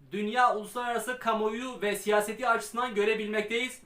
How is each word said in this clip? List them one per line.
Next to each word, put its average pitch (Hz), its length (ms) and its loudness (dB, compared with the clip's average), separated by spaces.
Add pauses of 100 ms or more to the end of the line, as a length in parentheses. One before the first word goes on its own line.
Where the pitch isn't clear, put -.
(120)
dünya 214 440 4
uluslararası 240 600 -4
kamuoyu 226 640 -2
ve 202 140 0
siyaseti 208 520 2
açısından 226 460 0
görebilmekteyiz 214 920 0